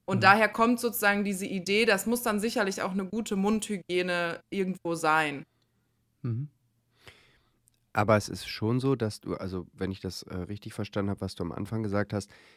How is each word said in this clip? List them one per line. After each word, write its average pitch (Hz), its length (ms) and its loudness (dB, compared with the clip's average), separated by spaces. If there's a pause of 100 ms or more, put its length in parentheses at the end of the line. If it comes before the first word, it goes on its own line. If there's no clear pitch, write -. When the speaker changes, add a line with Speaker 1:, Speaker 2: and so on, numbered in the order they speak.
Speaker 1:
Und 190 140 0
Speaker 2:
Mhm. - 40 -2
Speaker 1:
daher 208 260 8
kommt 233 320 2
sozusagen 208 440 2
diese 196 220 -4
Idee, 196 380 2
das 202 220 4
muss 240 160 -2
dann 208 180 0
sicherlich 208 420 -2
auch 185 100 -4
eine 196 120 -2
gute 208 320 -4
Mundhygiene 180 1040 -2 (100)
irgendwo 185 440 -2
sein. 156 500 0 (800)
Speaker 2:
Mhm. 123 260 -4 (1500)
Speaker 3:
Aber 107 220 6
es - 140 0
ist - 180 -10
schon 120 320 -2
so, 135 160 2
dass 110 240 -4
du, 90 140 -6
also 90 400 -8
wenn 95 180 -4
ich 95 80 -12
das, 92 220 -8
äh, - 120 -12
richtig 104 380 -8
verstanden 101 380 -4
habe, 98 100 -6
was 95 140 -6
du 92 100 -6
am 82 80 -6
Anfang 110 300 -6
gesagt 104 320 -2
hast, 101 160 -4 (260)